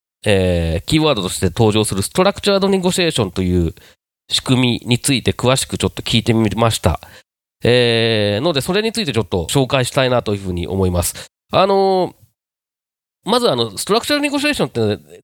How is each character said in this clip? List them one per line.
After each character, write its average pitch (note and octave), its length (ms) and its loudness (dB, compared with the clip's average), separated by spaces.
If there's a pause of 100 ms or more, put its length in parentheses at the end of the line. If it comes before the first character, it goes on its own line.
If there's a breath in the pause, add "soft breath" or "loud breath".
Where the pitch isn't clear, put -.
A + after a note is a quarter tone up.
(260)
え F2 560 2
ー、 - 40 -14
キ D#3 140 2
ー - 20 2
ワ D3+ 120 2
ー - 20 -6
ド G2+ 60 -4
と F#2 80 -2
し - 100 -8
て F#2+ 60 0
登 G#2+ 260 2
場 G#2+ 140 2
す G#2 100 -6
る F#2+ 60 -2
ス - 80 -4
ト - 140 0
ラ G3+ 100 2
ク - 80 -18
チ G3+ 100 0
ャ G3 60 2
ー - 20 0
ド G3 80 0
ネ F#3+ 120 2
ゴ F3+ 120 0
シ F3+ 120 0
エ E3 40 0
ー D#3 40 0
シ B2 100 0
ョ G#2 40 0
ン F2 60 -6
と F#2+ 100 -4
い F2+ 260 2
う - 60 -6 (560 loud breath)
仕 - 140 -4
組 B2 380 0
み - 60 -16
に A#2 100 2
つ - 160 0
い A#2 100 0
て C3 100 0
詳 B2 240 2
し - 80 -4
く - 120 -6
ち - 60 -6
ょ F#2 60 2
っ - 20 -16
と - 100 -12
聞 - 180 0
い - 40 0
て A#2 100 0
み A2 180 2
ま A2+ 200 2
し - 80 -4
た。 - 220 0 (640 loud breath)
え A2+ 760 2
ー、 - 20 -4
の E3 120 0
で、 C#3 80 -2
そ F3+ 100 -4
れ G3+ 100 0
に A3 120 -2
つ A3+ 80 -4
い F#3+ 40 -4
て C#3+ 60 -4
ち A2+ 80 -2
ょ G#2+ 40 2
っ - 40 -16
と F2 240 -2
紹 C3+ 160 2
介 C3 180 0
し - 60 -8
た C3 140 0
い B2 40 0
な B2 140 0
と G#2+ 100 -4
い G2+ 40 -4
う - 20 -6
ふ F#2+ 100 -8
う F2 40 -4
に F2 140 -6
思 F#2+ 200 0
い F2+ 40 0
ま F2 120 0
す。 - 260 -10 (220)
あ F#3 160 2
の F#3+ 480 0 (1120)
ー、 E3+ 40 -6
ま B3 100 2
ず、 A3+ 120 2
あ C3 40 0
の、 A2+ 220 -4
ス - 80 -8
ト F#3+ 80 -2
ラ A#3 60 2
ク - 80 -10
チ D4 60 0
ャ - 20 2
ー C#4+ 40 0
ド C#4+ 40 -4
ネ C#4+ 60 0
ゴ C#4 100 -2
シ D4 80 -2
エ D4 40 0
ー - 20 0
シ G3+ 100 -2
ョ - 20 -2
ン B2+ 40 -4
っ G#2+ 280 -2
て D#2+ 260 -20